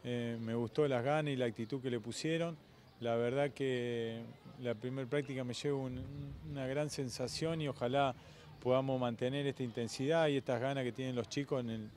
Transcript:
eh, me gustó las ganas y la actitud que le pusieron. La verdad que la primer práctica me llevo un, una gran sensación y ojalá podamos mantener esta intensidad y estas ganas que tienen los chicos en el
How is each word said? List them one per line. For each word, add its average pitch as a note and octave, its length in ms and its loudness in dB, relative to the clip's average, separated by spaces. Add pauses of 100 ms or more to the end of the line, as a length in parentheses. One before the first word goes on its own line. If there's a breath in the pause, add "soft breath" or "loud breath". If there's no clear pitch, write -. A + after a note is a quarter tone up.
eh, A#2+ 380 -2
me A2+ 140 -2
gustó A#2+ 340 2
las A#2+ 160 2
ganas D3 260 2
y C3+ 60 0
la B2+ 80 2
actitud A#2 360 -2
que C3 80 -2
le A#2+ 120 0
pusieron. D#3+ 560 -2 (420 loud breath)
La A#2 180 2
verdad C3 340 2
que A#2+ 680 0 (400)
la A#2+ 140 0
primer B2+ 320 -4
práctica C#3 360 -2
me B2 100 -4
llevo C#3 300 0
un, B2+ 180 -6 (480)
una C#3 180 -4
gran C#3+ 220 0
sensación C#3+ 720 -2
y D3+ 80 0
ojalá C3+ 480 4 (460 loud breath)
podamos C3 360 6
mantener B2+ 480 0
esta C3+ 160 0
intensidad C3 680 2
y C#3+ 80 4
estas B2 240 0
ganas C3+ 240 0
que A#2+ 80 -2
tienen C3 200 -4
los A#2+ 140 0
chicos C#3 320 0
en A#2+ 100 -2
el A2 280 -6